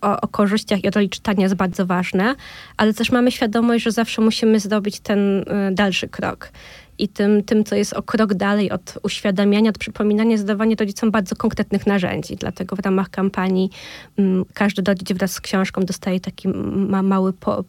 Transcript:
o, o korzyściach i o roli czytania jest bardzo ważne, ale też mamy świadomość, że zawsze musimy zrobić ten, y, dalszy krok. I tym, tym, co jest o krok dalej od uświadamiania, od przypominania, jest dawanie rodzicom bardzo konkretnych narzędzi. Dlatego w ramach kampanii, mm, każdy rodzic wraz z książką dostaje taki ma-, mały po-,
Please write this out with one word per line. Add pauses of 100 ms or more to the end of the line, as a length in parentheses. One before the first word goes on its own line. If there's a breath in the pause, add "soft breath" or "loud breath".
o,
o
korzyściach
i
o
roli
czytania
jest
bardzo
ważne, (420 loud breath)
ale
też
mamy
świadomość,
że
zawsze
musimy
zrobić
ten,
y, (260)
dalszy
krok. (460 loud breath)
I
tym,
tym,
co
jest
o
krok
dalej
od
uświadamiania,
od
przypominania,
jest
dawanie
rodzicom
bardzo
konkretnych
narzędzi.
Dlatego
w
ramach
kampanii, (480 loud breath)
mm,
każdy
rodzic
wraz
z
książką
dostaje
taki
ma-,
mały
po-,